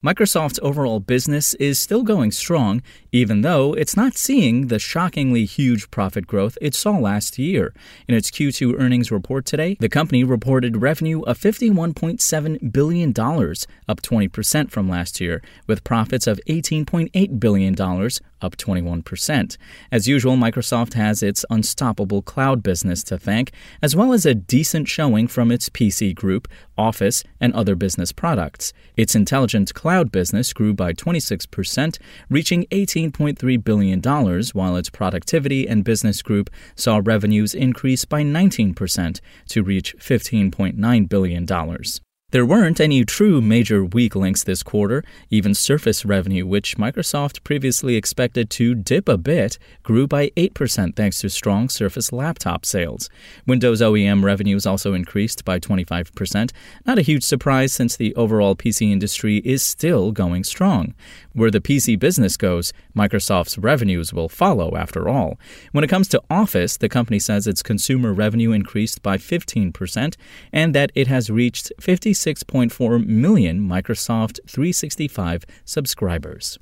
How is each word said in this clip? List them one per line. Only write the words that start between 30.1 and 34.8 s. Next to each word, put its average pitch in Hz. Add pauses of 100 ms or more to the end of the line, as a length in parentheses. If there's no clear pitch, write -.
business 101
grew 107
by 90
twenty-six 156
percent, - (320)
reaching 165
eighteen 170
point -
three 127
billion 101
dollars, 123
while 92
its 87